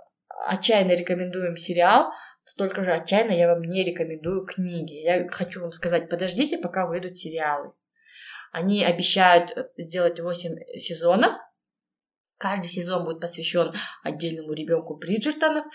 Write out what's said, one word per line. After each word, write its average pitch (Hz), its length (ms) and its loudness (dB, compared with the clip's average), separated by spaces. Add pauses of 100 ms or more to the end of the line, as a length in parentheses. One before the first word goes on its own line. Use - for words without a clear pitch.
(460)
отчаянно 190 460 4
рекомендуем 180 640 -2
сериал, 180 560 6 (320)
столько 196 400 -2
же 180 80 2
отчаянно 196 400 2
я 170 200 6
вам 170 100 2
не 180 200 -2
рекомендую 170 640 -4
книги. 175 560 -6
Я 175 280 2
хочу 180 320 -8
вам 170 100 -8
сказать, 170 360 -2
подождите, 190 500 -2
пока 180 280 -2
выйдут 175 300 -6
сериалы. 151 560 -4 (800)
Они 196 320 0
обещают, 175 720 6
э, - 80 -6 (140)
сделать 170 420 0
восемь 170 360 -6 (220)
сезонов. 175 540 4 (1080)
Каждый 190 280 -4
сезон 175 360 -4
будет 160 160 -6
посвящен 170 520 -2 (320)
отдельному 156 480 -6
ребенку 156 440 -2
Бриджертонов. 302 800 0